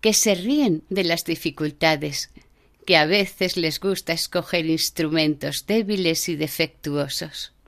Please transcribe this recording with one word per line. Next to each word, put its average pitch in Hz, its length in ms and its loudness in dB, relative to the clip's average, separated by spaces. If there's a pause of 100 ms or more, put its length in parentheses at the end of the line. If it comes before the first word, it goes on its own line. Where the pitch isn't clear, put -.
que 214 120 2
se 208 220 4
ríen 208 560 2
de 190 140 0
las 170 200 0
dificultades, 151 1040 -2 (540)
que 180 120 6
a 151 100 6
veces 190 500 0
les 160 220 -2
gusta 190 340 -2
escoger 170 540 -2
instrumentos 156 1000 0
débiles 196 640 0
y 170 60 0
defectuosos. 147 1200 -4 (120)